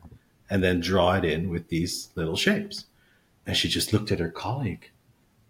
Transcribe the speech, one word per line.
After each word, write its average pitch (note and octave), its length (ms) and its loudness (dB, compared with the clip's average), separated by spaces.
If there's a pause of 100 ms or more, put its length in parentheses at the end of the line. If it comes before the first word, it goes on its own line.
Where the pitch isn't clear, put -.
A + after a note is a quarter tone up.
(480)
and G2 160 2
then F2+ 160 4
draw F2+ 340 4
it F2+ 120 2
in E2 240 0
with E2 180 -6
these - 460 -4
little E2 220 -4
shapes. - 500 0 (600)
And F#2+ 80 -2
she - 140 0
just - 240 0
looked G#2 180 2
at F#2+ 80 0
her E2 120 -2
colleague, A2 600 -6 (600)